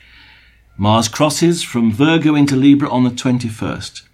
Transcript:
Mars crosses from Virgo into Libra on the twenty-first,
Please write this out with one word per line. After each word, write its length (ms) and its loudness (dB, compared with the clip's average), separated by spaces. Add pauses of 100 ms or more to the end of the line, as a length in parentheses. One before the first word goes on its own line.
(760)
Mars 300 2
crosses 560 0
from 280 -2
Virgo 440 2
into 200 2
Libra 340 4
on 160 0
the 40 0
twenty-first, 960 -6 (100)